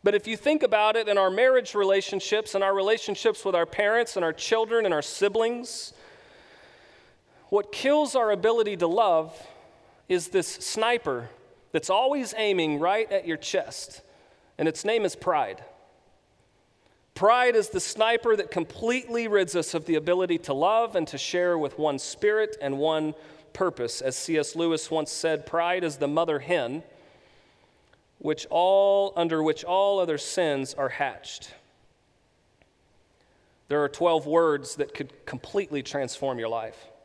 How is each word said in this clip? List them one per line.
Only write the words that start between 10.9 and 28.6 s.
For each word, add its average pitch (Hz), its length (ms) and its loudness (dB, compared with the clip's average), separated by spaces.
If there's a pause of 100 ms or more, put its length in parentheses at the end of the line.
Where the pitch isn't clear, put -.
that's - 180 -2
always 247 480 0
aiming 175 420 0
right 196 320 0
at 196 160 -2
your 160 100 -4
chest, - 640 -6 (560)
and 156 120 0
its 160 160 -8
name 220 180 0
is 185 140 -2
pride. 135 440 -2 (1500)
Pride 240 420 4
is 214 140 2
the 185 100 -4
sniper 226 560 2
that 196 160 -4
completely 233 760 -4
rids 190 280 2
us 165 180 -2
of 156 120 -4
the 165 100 0
ability 175 420 0
to 156 160 -4
love 214 420 2
and 165 120 0
to 143 100 -12
share 175 400 0
with 147 220 -4
one 151 200 0
spirit 214 640 -2
and 139 160 -4
one 156 380 0 (380)
purpose. 165 480 -2
As 131 140 -2
C 160 220 -2
S 147 180 -2
Lewis 165 360 -2
once 156 200 -2
said, 156 340 -2
"Pride 175 380 -2
is 147 140 -4
the 143 100 -2
mother 156 320 0
hen, 139 440 -2 (1400)
which 151 300 -4
all, 196 680 4